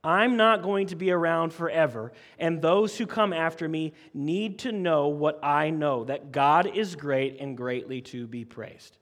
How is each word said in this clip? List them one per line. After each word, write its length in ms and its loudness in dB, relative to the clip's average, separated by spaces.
"I'm 340 2
not 240 6
going 260 0
to 80 -8
be 160 0
around 420 0
forever, 600 0
and 220 -2
those 360 2
who 80 -2
come 280 0
after 340 -2
me 240 -4
need 460 -4
to 120 -6
know 380 2
what 340 -2
I 260 2
know, 360 -2
that 260 -8
God 340 6
is 180 -2
great 460 -2
and 160 -8
greatly 460 -6
to 220 -10
be 200 -10
praised." 560 -18